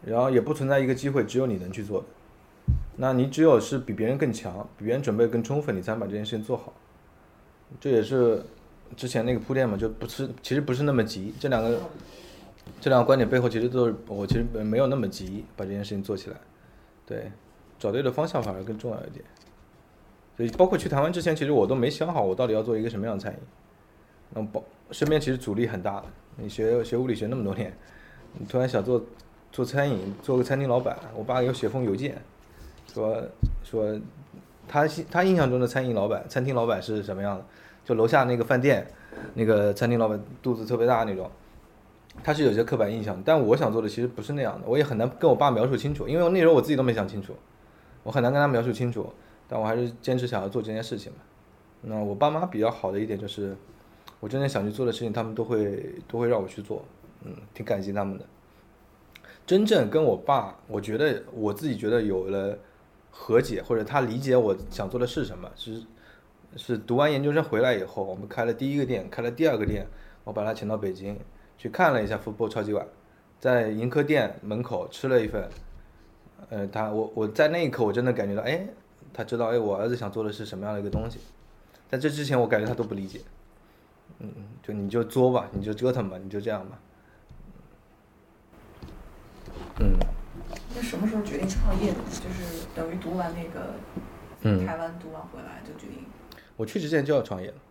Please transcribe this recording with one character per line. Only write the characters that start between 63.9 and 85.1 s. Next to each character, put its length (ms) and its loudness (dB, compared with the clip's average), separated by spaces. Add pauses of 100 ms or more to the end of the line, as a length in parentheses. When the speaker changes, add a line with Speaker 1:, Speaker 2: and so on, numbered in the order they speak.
Speaker 1:
理 180 -2
解 200 4
我 180 4 (140)
想 200 -6
做 80 -4
的 80 0
是 200 -4
什 120 -12
么， 200 -14
是， 260 -12 (720)
是 220 -4
读 180 -2
完 160 4
研 100 0
究 120 2
生 100 2
回 160 0
来 140 6
以 100 0
后， 220 -6
我 100 -8
们 100 -12
开 200 -4
了 80 0
第 180 -4
一 60 0
个 80 0
店， 240 -4
开 120 -8
了 80 -2
第 200 2
二 80 0
个 80 0
店， 200 -2 (380)
我 80 -12
把 140 -2
他 80 -2
请 120 -8
到 120 -2
北 160 -4
京 260 -10 (380)
去 100 -10
看 240 2
了 100 2
一 60 -2
下 100 -2
football 300 -4
超 160 -2
级 80 -2
碗， 160 -2 (500)
在 300 4
盈 220 -2
科 120 2
店 400 2
门 220 -4
口 240 -4
吃 220 -6
了 120 6
一 60 0
份， 220 -6 (1000)
呃， 180 -6
他， 220 -4
我， 240 -2
我 140 -2
在 220 2
那 160 0
一 20 0
刻 160 0
我 80 2
真 140 0
的 80 2
感 120 -2
觉 100 -4
到， 80 -4
哎， 220 -4 (460)
他 120 -8
知 140 -4
道， 100 0
哎， 100 2
我 180 2
儿 140 0
子 60 0
想 140 -6
做 140 -4
的 80 -2
是 140 -8
什 120 -12
么 80 -8
样 80 -4
的 60 -4
一 40 -6
个 60 -4
东 200 -4
西。 100 -12 (720)
在 80 -2
这 120 0
之 140 -4
前 160 2
我 80 4
感 140 4
觉 40 -2
他 80 -2
都 120 -2
不 100 -8
理 100 -8
解， 140 -12 (1000)
嗯， 120 -12 (320)
就 100 -10
你 140 -4
就 160 0
作 280 4